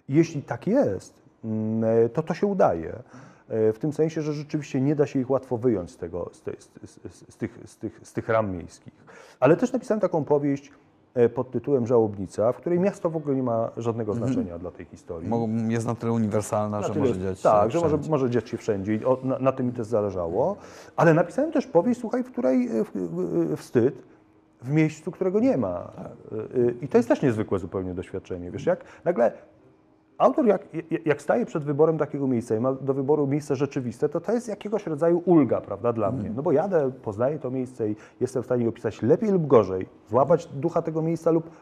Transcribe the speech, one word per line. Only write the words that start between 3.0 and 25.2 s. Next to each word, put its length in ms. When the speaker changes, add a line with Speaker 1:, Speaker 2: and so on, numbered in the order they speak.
Speaker 1:
E, 240
w 60
tym 140
sensie, 280
że 120
rzeczywiście 480
nie 140
da 100
się 140
ich 100
łatwo 280
wyjąć 340
z 60
tego, 360
z 80
te-, 200
z, 80
z, 240
z, 200
z 40
tych, 280
z 120
tych, 260
z 100
tych 160
ram 220
miejskich. 420
Ale 180
też 160
napisałem 280
taką 220
powieść, 480
e, 160
pod 220
tytułem 360
Żałobnica, 640
w 60
której 220
miasto 300
w 60
ogóle 200
nie 80
ma 340
żadnego 340
Speaker 2:
Mhm. 220
Speaker 1:
znaczenia 260
dla 120
tej 140
historii. 440
Speaker 2:
Mo-, 180
jest 200
na 80
tyle 160
uniwersalna, 680
Speaker 1:
Na 60
Speaker 2:
że 60
Speaker 1:
tyle 60
Speaker 2:
może 200
Speaker 1:
jest, 40
Speaker 2:
dziać 160
się 40
Speaker 1:
tak, 280
że 80
może, 100
Speaker 2:
wszędzie. 200
Speaker 1:
może 200
dziać 200
się 80
wszędzie 380
i 100
o-, 180
na, 160
na 120
tym 140
mi 60
też 160
zależało. 680
Ale 180
napisałem 380
też 160
powieść, 320
słuchaj, 240
w 80
której, 360
e, 160
w, 100
w, 640
wstyd 440
w 80
miejscu, 420
którego 280